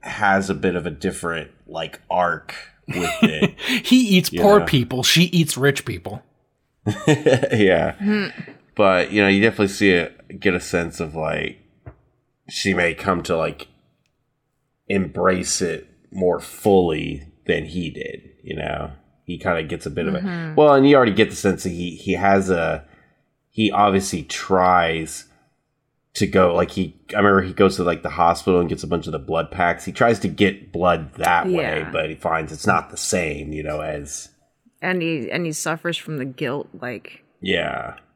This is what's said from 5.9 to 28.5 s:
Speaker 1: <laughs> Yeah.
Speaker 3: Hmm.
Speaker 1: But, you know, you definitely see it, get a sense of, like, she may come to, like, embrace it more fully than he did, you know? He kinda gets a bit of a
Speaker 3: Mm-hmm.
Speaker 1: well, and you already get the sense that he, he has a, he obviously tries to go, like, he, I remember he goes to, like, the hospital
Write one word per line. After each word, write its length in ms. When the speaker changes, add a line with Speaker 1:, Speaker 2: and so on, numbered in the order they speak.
Speaker 1:
<laughs> 200
Yeah. 880
Speaker 3:
Hmm. 320
Speaker 1:
But, 380
you 100
know, 60
you 120
definitely 280
see 220
it, 500
get 140
a 60
sense 400
of, 140
like, 440
she 260
may 200
come 300
to, 120
like, 320
embrace 760
it 260
more 300
fully 840
than 200
he 240
did, 300
you 140
know? 360
He 140
kinda 260
gets 220
a 40
bit 160
of 80
a 40
Speaker 3:
Mm-hmm. 380
Speaker 1:
well, 180
and 140
you 80
already 160
get 180
the 60
sense 260
that 80
he, 260
he 180
has 360
a, 340
he 200
obviously 540
tries 1000
to 120
go, 280
like, 180
he, 240
I 40
remember 240
he 120
goes 220
to, 80
like, 180
the 80
hospital 500